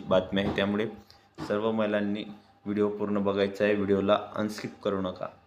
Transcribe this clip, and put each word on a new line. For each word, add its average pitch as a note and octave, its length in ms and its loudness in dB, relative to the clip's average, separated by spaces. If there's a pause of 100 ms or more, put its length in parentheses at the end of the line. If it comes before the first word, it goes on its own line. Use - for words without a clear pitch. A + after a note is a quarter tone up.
बातमी F#2+ 340 2
आहे. G#2 140 -2
त्यामुळे G#2 320 0 (600)
सर्व G#2 240 0
महिलांनी G#2 520 0 (420)
व्हिडिओ G#2 240 2
पूर्ण G#2 340 -2
बघायचा G2 420 0
आहे, G#2 80 4
व्हिडिओला G2 460 4 (160)
अनस्किप - 480 -6
करू G2 180 0
नका. F2+ 260 -6 (200)